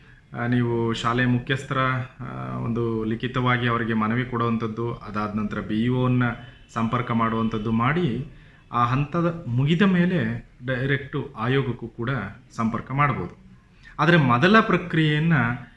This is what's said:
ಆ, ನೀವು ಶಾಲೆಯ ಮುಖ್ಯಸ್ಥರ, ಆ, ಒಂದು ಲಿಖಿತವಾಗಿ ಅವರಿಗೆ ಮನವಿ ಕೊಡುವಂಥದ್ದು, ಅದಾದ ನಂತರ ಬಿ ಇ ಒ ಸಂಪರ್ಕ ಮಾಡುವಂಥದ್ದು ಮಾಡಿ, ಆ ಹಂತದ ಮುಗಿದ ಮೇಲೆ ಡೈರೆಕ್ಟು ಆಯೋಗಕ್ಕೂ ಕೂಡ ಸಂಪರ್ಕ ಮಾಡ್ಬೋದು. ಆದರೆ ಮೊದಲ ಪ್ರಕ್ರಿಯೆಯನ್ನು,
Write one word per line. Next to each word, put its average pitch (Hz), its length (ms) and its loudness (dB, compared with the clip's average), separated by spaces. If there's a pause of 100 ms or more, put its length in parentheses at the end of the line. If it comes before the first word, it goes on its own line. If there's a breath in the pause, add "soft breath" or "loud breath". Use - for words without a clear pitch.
(360 loud breath)
ಆ, 120 120 -4
ನೀವು 117 460 2
ಶಾಲೆಯ 120 320 0
ಮುಖ್ಯಸ್ಥರ, 123 540 0
ಆ, 127 800 -4
ಒಂದು 117 460 -2
ಲಿಖಿತವಾಗಿ 123 640 0
ಅವರಿಗೆ 117 260 0
ಮನವಿ 113 320 0
ಕೊಡುವಂಥದ್ದು, 117 680 -2
ಅದಾದ 104 420 -6
ನಂತರ 107 260 -2
ಬಿ 107 220 -2
ಇ 120 40 2
ಒ 127 220 2 (640 loud breath)
ಸಂಪರ್ಕ 117 380 -2
ಮಾಡುವಂಥದ್ದು 113 600 0
ಮಾಡಿ, 127 540 0 (460 loud breath)
ಆ 120 140 2
ಹಂತದ 165 600 -2
ಮುಗಿದ 139 340 2
ಮೇಲೆ 175 680 2 (160)
ಡೈರೆಕ್ಟು 135 720 -4
ಆಯೋಗಕ್ಕೂ 123 500 -2
ಕೂಡ 117 220 -6 (460)
ಸಂಪರ್ಕ 113 360 -4
ಮಾಡ್ಬೋದು. 127 460 0 (600 loud breath)
ಆದರೆ 165 180 6
ಮೊದಲ 147 420 6
ಪ್ರಕ್ರಿಯೆಯನ್ನು, 156 1160 0